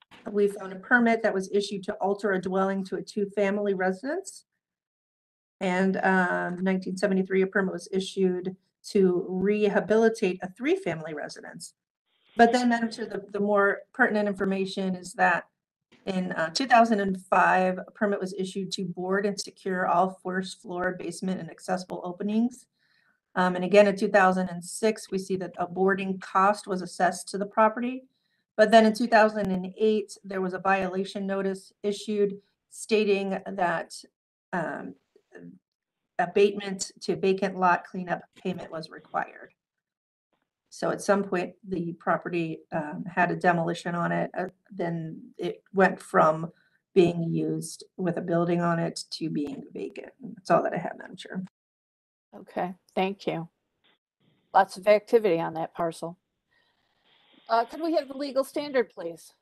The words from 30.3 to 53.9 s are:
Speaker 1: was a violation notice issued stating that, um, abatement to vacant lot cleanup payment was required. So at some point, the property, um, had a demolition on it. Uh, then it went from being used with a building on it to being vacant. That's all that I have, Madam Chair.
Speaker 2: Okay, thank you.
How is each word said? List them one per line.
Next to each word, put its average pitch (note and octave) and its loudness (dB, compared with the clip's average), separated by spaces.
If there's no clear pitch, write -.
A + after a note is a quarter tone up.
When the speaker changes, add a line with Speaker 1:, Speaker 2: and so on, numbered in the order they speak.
Speaker 1:
was F#3 -2
a F3+ -8
violation F#3+ -2
notice G3 -4
issued G3+ -2
stating G3 0
that, F3 -4
um, D3+ -6
abatement G3+ 0
to F3 -2
vacant F#3+ 0
lot F3 4
cleanup F3 -6
payment F3+ -8
was E3 -10
required. - -10
So - -4
at D#3+ -4
some G3 2
point, F#3 -4
the E3+ -4
property, E3+ -4
um, F3 -6
had F3 0
a E3 -2
demolition E3+ 0
on F3 -2
it. E3+ -2
Uh, F#3 -6
then E3+ -6
it - -8
went F#3 4
from E3 2
being E3+ 4
used D#3+ -4
with F3 -2
a - -4
building E3+ 0
on E3+ 0
it - -4
to D#3+ -6
being C#3+ -6
vacant. - -12
That's - -12
all - 4
that - -2
I - -4
have, - -6
Madam - -18
Chair. - -12
Speaker 2:
Okay, F#3+ -8
thank F#3+ -2
you. E3 -4